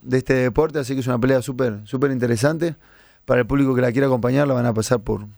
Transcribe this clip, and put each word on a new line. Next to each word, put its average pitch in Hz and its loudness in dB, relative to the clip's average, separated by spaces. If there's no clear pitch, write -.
de 127 -2
este 131 -2
deporte, 127 0
así 135 -6
que 135 -4
es 120 -4
una 123 0
pelea 131 4
súper, 123 -4
súper 135 -2
interesante. 135 0
Para 123 2
el 110 -2
público 135 2
que 127 2
la 127 2
quiera 139 2
acompañar, 127 0
la 135 0
van 123 0
a 117 0
pasar 113 0
por 104 -4